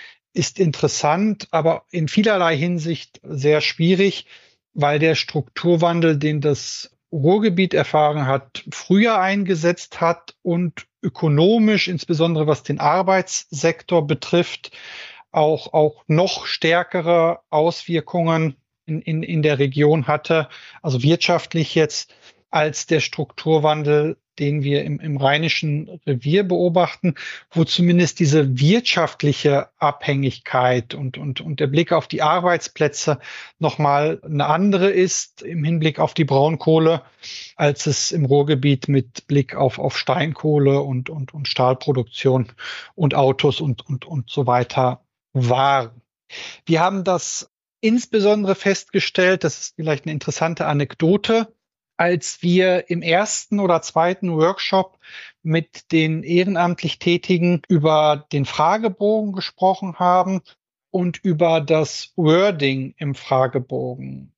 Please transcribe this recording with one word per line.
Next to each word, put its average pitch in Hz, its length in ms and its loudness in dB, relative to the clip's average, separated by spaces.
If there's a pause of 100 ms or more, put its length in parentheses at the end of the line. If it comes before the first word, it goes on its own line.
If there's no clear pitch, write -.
(340)
ist - 260 -4
interessant, 175 920 0
aber 160 380 0
in 160 200 -2
vielerlei 185 480 2
Hinsicht 165 640 -6
sehr 151 380 0
schwierig, 180 640 2 (480)
weil 147 260 2
der 160 160 4
Strukturwandel, 165 1040 0
den 151 240 -2
das - 560 -4 (160)
Ruhrgebiet 185 600 2
erfahren 151 520 2
hat, 135 460 -4
früher 208 480 2
eingesetzt 185 800 -2
hat 170 400 -2
und 175 440 -4 (160)
ökonomisch, 196 880 2
insbesondere 165 600 -2
was 147 160 0
den 147 160 -4
Arbeitssektor 165 1300 0
betrifft, - 640 -2 (600)
auch, 151 420 0
auch 151 340 2
noch 170 380 0
stärkere 170 920 0 (100)
Auswirkungen 160 1080 0 (300)
in, 160 160 -6
in, 160 220 -4
in 165 200 -2
der 147 160 2
Region 143 480 2
hatte, 151 420 0 (320)
also 131 220 -2
wirtschaftlich 165 680 0
jetzt, - 400 -2 (380)
als 156 340 -2
der 160 140 2
Strukturwandel, 151 1200 0 (200)
den 147 260 -2
wir 143 200 0
im, 147 160 -6
im 151 180 -6
Rheinischen 151 880 -2
Revier 147 380 0
beobachten, 175 720 0 (340)
wo 165 140 2
zumindest 175 560 2
diese 139 400 2
wirtschaftliche 147 1200 0
Abhängigkeit 127 1160 -2
und, 139 240 -10
und, 143 240 -8
und 156 180 -8
der 147 80 0
Blick 156 240 0
auf 160 160 0
die - 140 -6
Arbeitsplätze 160 960 0 (380)
nochmal 151 640 0
eine 147 220 -2
andere 190 440 2
ist - 520 -2
im 160 220 -6
Hinblick 160 360 0
auf 156 140 -2
die 160 120 0
Braunkohle, 160 760 2 (540)
als 147 320 -2
es - 240 -2
im 160 140 0
Ruhrgebiet 143 640 2
mit 135 380 -2
Blick 143 300 -2
auf, 139 240 -2
auf 139 180 -4
Steinkohle 143 840 0
und, 131 280 -6
und, 147 240 -12
und 147 140 -10
Stahlproduktion 131 1040 0 (420)
und 151 220 0
Autos 135 460 2
und, 139 260 -4
und, 131 180 -8
und 143 240 -8
so 139 160 -2
weiter 127 580 0 (300)
war. 127 640 0 (680)
Wir 160 140 2
haben 190 240 0
das - 480 -4 (300)
insbesondere 214 760 2
festgestellt, 190 880 0
das 156 160 -2
ist - 160 -14
vielleicht 156 300 -4
eine 156 80 -6
interessante 160 520 -4
Anekdote, 190 880 0 (420)
als - 460 -2
wir 180 480 2
im 175 140 -4
ersten 202 560 0
oder 175 240 2
zweiten 175 520 -2
Workshop 185 640 0 (460)
mit 160 480 -4
den 160 320 0
ehrenamtlich 175 760 0
Tätigen 175 720 0
über 151 640 2
den 143 120 0
Fragebogen 208 840 0
gesprochen 185 680 -2
haben 185 420 2 (480)
und 180 340 -2
über 165 380 2
das 156 540 -2
Wording 156 800 2
im 143 160 -6
Fragebogen. 131 1200 -4